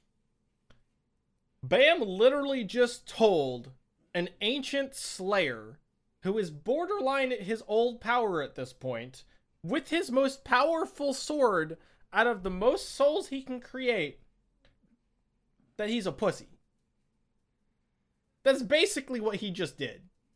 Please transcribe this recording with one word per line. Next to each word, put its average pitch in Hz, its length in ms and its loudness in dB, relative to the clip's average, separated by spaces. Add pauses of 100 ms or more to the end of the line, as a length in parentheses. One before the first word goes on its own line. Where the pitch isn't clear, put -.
(1600)
Bam 269 400 4
literally 254 640 2
just 240 440 0
told 135 640 2 (420)
an 175 160 -2 (120)
ancient 269 540 -2
slayer 147 840 -2 (460)
who 196 140 0
is 190 140 -2
borderline 269 800 -2
at 220 120 -4
his 220 240 -6
old 226 340 0
power 220 400 0
at 131 140 -8
this 127 180 -10
point, 127 500 -10 (400)
with 233 260 -4
his 339 220 -2
most 269 320 0
powerful 285 720 2
sword 208 640 0 (340)
out 220 160 4
of 208 160 -2
the 190 60 -4
most 220 460 0
souls 294 320 2
he 269 140 -8
can 254 180 -8
create, 233 600 -4 (1600)
that 208 120 -4
he's 226 180 -2
a 165 40 -2
pussy. - 480 -4 (1800)
That's 269 200 4
basically 269 560 0
what 208 180 -2
he 208 140 -6
just 170 260 -6
did. 120 260 -8 (320)